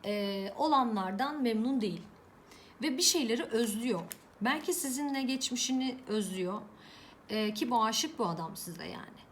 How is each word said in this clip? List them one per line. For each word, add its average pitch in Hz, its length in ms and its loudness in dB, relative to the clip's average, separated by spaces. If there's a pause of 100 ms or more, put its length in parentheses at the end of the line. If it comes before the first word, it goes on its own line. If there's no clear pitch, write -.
e, 202 520 0
olanlardan 254 840 4
memnun 240 380 2
değil. 175 220 -2 (800)
Ve 262 160 2
bir 349 40 2
şeyleri 233 400 4
özlüyor. 226 580 0 (400)
Belki 302 320 0
sizinle 277 500 -2
geçmişini 262 760 0 (100)
özlüyor. 190 520 -2 (680)
E, 214 260 0
ki 240 160 -2
bu 226 140 4
aşık 226 340 0
bu 214 80 2
adam 170 300 -4
size - 300 -10
yani. - 300 -12 (160)